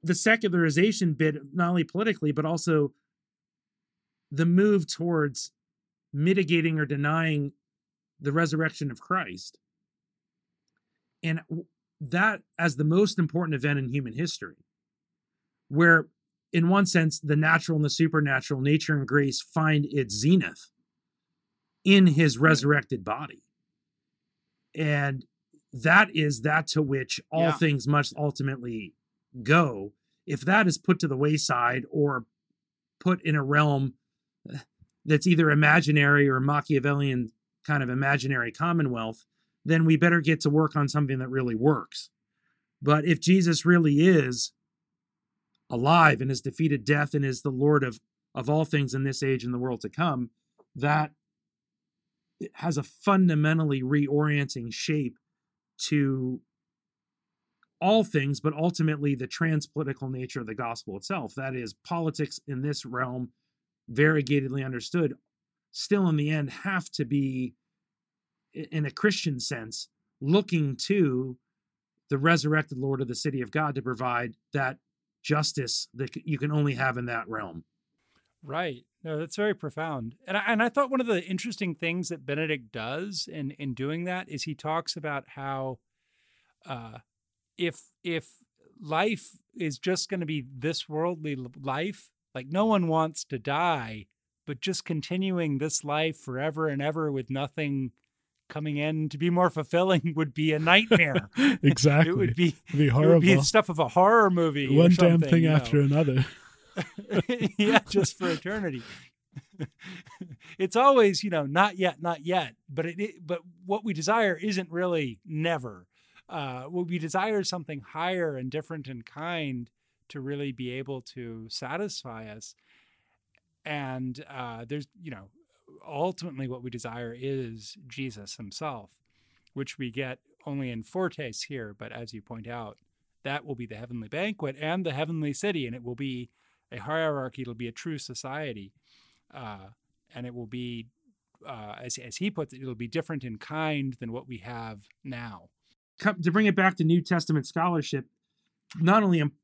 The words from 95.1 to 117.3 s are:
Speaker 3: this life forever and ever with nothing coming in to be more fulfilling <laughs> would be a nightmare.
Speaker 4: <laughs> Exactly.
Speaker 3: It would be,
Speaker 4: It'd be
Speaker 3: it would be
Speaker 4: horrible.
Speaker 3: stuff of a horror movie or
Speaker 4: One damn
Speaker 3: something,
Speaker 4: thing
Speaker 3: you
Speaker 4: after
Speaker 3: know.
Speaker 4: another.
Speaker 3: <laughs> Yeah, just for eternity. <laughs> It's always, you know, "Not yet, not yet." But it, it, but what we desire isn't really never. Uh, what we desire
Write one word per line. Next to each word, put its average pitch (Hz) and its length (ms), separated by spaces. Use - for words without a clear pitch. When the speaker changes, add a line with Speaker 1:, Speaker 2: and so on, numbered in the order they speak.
Speaker 3:
this 156 260
life 156 360
forever 147 480
and 139 140
ever 151 300
with 131 200
nothing 139 600
coming 151 300
in 156 320
to 147 80
be 170 140
more 175 180
fulfilling 170 640
<laughs> - 20
would 151 200
be 156 180
a 151 60
nightmare. 175 760
Speaker 4:
<laughs> - 20
Exactly. 147 480
Speaker 3:
It 185 60
would 117 180
be, 170 200
Speaker 4:
It'd 143 100
be 147 100
Speaker 3:
it 127 60
would 160 280
be 180 120
Speaker 4:
horrible. 139 100
Speaker 3:
stuff 214 260
of 160 100
a 147 80
horror 208 420
movie 156 380
or 139 100
Speaker 4:
One 170 140
damn 180 40
Speaker 3:
something, 160 160
Speaker 4:
thing 165 140
Speaker 3:
you 156 60
Speaker 4:
after 151 280
Speaker 3:
know. 143 80
Speaker 4:
another. 139 460
Speaker 3:
<laughs> - 40
Yeah, 208 220
just 190 300
for 180 100
eternity. 170 540
<laughs> 156 80
It's 190 160
always, 240 480
you 208 80
know, 156 140
"Not 175 320
yet, 175 240
not 165 240
yet." 165 280
But 156 160
it, 170 140
it, 202 160
but 170 140
what 190 180
we 214 100
desire 185 420
isn't 185 360
really 165 540
never. 151 640
Uh, 135 340
what 175 240
we 175 120
desire 190 400